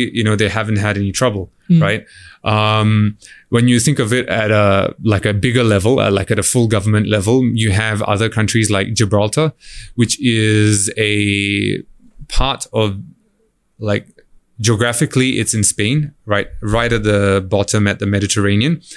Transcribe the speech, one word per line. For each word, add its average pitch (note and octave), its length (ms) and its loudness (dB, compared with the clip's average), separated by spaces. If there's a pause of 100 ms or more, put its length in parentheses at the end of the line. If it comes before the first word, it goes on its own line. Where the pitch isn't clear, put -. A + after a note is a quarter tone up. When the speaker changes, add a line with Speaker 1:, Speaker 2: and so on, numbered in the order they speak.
(120)
Speaker 1:
you A2+ 100 -2
know, G#2+ 140 2
they G#2 120 2
haven't G#2+ 300 -4
had G#2 180 -2
any G2+ 140 -2
trouble, G2+ 400 -4 (180)
Speaker 2:
Mm. E3 140 6
Speaker 1:
right? G#2 220 -2 (400)
Um, G#2+ 720 2 (320)
when A#2+ 180 4
you B2 100 4
think C3+ 220 0
of A2 120 -2
it B2+ 160 0
at G#2+ 220 0
a, G2+ 540 2
like, G2+ 200 2
a G#2 80 0
bigger A#2 300 0
level, A2 380 2
uh, G#2 100 2
like, G2 220 0
at G#2 80 -2
a - 20 0
full A#2+ 240 2
government G#2+ 400 0
level, G#2+ 380 2
you A2+ 260 0
have G#2+ 320 0
other G#2 260 0
countries A2 400 0
like G2+ 260 -2
Gibraltar, G#2+ 580 0 (420)
which A#2 260 -2
is G#2+ 800 2
a G2+ 840 -2 (460)
part C3 440 -2
of, G#2+ 260 -2 (800)
like, G#2 300 -4 (520)
geographically, A#2 800 0
it's A2+ 160 -2
in A2 80 -2
Spain, C3+ 500 -2 (140)
right, G2+ 220 -2 (140)
right A2+ 300 0
at G#2+ 120 0
the G2+ 440 2
bottom G2+ 380 0
at G2+ 140 -2
the G#2 60 -4
Mediterranean. G2+ 720 0 (160)